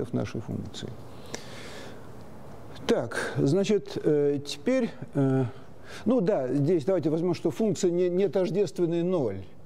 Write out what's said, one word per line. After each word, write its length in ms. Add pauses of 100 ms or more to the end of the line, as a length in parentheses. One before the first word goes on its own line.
F 100
нашей 260
функции. 500 (2000)
Так, 520
значит, 680
э, 420
теперь, 460 (240)
э, 300 (600)
ну 160
да, 260
здесь 380
давайте 240
возьмем, 240
что 160
функция 400
не, 180
не 220
тождественная 760
ноль. 360 (260)